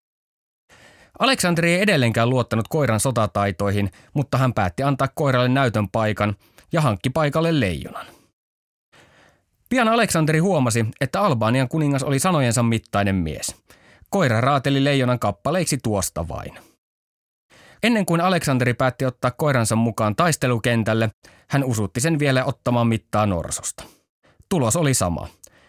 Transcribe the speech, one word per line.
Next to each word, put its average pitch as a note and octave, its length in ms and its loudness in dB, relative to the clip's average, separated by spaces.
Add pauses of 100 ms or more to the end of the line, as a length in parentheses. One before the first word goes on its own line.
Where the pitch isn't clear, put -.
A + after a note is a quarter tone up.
(1200)
Aleksanteri F3 540 2
ei F3+ 80 2
edelleenkään A#2+ 480 2
luottanut A2+ 380 -2
koiran A#2+ 320 0
sotataitoihin, G2+ 920 -2 (220)
mutta B2+ 240 -2
hän B2+ 160 2
päätti G2+ 300 -2
antaa C#3 240 0
koiralle B2+ 420 0
näytön A#2+ 400 0
paikan G#2 460 0 (360)
ja E3 100 0
hankki B2 280 0
paikalle D#3+ 500 0
leijonan. E2+ 460 -4 (1600)
Pian B3 180 2
Aleksanteri E3 520 2
huomasi, B2+ 460 2 (160)
että F#3 200 -2
Albanian B2+ 480 2
kuningas C#3+ 340 0
oli C#3 160 0
sanojensa B2+ 440 2
mittainen G2+ 520 0
mies. D#2+ 400 -4 (540)
Koira A#2+ 320 0
raateli C#3 420 0
leijonan B2+ 360 0
kappaleiksi C#3+ 640 -2
tuosta F#2 440 -2
vain. - 320 -12 (1200)
Ennen A3 220 2
kuin E3+ 160 0
Aleksanteri C#3 520 0
päätti C3 320 -2
ottaa B2 260 -4
koiransa B2+ 440 0
mukaan A2 400 0
taistelukentälle, A2+ 960 0 (380)
hän C#3 140 0
usutti A2 360 -2
sen D#3 200 0
vielä C3+ 260 0
ottamaan A#2+ 420 0
mittaa G#2+ 380 0
norsusta. - 580 -6 (680)
Tulos C3+ 260 2
oli D3+ 180 2
sama. F2 340 -2 (420)